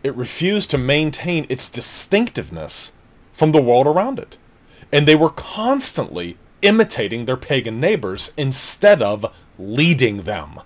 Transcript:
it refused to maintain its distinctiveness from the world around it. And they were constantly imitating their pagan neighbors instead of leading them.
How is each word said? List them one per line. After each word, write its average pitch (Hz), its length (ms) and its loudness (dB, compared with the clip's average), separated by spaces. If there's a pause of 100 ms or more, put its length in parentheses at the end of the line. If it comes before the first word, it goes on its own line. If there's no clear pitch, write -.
it 131 140 -4
refused 185 560 -2
to 147 80 0
maintain 151 680 -2
its 131 200 -6
distinctiveness - 1200 -4 (380)
from 156 200 2
the 151 100 6
world 123 240 4
around 190 320 0
it. - 200 -16 (540)
And 147 160 4
they 156 80 8
were 156 140 4
constantly 214 1080 -4 (240)
imitating 123 640 2
their 127 120 -2
pagan 117 420 -4
neighbors 135 560 -2
instead 143 680 2
of 104 280 -2 (280)
leading 113 640 0
them. 78 420 -8